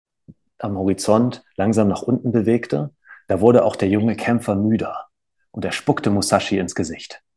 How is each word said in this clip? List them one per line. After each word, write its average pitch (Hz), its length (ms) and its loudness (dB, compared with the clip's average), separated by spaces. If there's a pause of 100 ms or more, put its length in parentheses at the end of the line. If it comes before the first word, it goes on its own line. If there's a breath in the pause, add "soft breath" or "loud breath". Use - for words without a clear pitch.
(580)
am 101 200 -6
Horizont 104 680 0 (120)
langsam 104 320 2
nach 95 140 -2
unten 120 300 -2
bewegte, 120 640 0 (340 loud breath)
da 95 120 -2
wurde 120 240 6
auch 107 120 0
der 101 120 0
junge 104 280 2
Kämpfer 113 400 -2
müder 107 520 -2 (440)
und - 120 -8
er 92 80 -4
spuckte - 380 -4
Musashi 101 480 0
ins 87 180 -4
Gesicht, - 480 -8 (140)